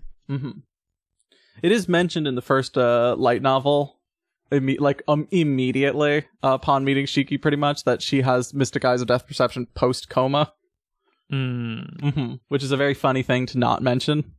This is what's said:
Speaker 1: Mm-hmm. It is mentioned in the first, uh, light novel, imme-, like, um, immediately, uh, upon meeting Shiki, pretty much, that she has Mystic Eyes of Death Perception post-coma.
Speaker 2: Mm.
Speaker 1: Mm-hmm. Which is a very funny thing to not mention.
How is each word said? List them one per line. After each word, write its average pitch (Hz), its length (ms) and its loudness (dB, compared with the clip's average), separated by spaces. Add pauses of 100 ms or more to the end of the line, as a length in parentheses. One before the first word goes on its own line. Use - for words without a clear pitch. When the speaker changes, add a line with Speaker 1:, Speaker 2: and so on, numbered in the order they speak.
(300)
Speaker 1:
Mm-hmm. 139 220 -6 (1120)
It 175 80 2
is 220 160 0
mentioned 170 400 0
in 127 80 -2
the 123 80 -4
first, 135 340 -2
uh, 120 400 2
light 120 240 2
novel, 139 600 0 (500)
imme-, 135 280 0
like, 143 280 0
um, 151 240 0
immediately, 143 960 0 (180)
uh, 135 60 2 (120)
upon 139 220 2
meeting 139 220 0
Shiki, 139 360 -2
pretty 147 160 2
much, 147 280 -2
that 123 180 2
she 139 180 0
has 127 320 0
Mystic 139 320 -2
Eyes 123 160 2
of 117 60 -4
Death 123 180 0
Perception 127 480 -4
post-coma. 131 800 -2 (800)
Speaker 2:
Mm. 123 680 -6
Speaker 1:
Mm-hmm. 135 320 -2 (160)
Which 139 140 0
is 135 80 -4
a 135 60 2
very 139 160 2
funny 131 300 0
thing 127 240 0
to 131 100 -8
not 120 240 2
mention. 131 580 0